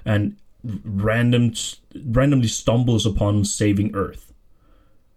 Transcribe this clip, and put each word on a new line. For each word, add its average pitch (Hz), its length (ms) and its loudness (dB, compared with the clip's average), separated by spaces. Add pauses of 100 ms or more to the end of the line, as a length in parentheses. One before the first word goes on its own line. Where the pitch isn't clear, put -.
and 104 320 0 (280)
random, 113 880 0 (520)
randomly 127 420 2
stumbles 117 580 0
upon 104 400 2
saving 101 500 0
Earth. - 380 -8 (840)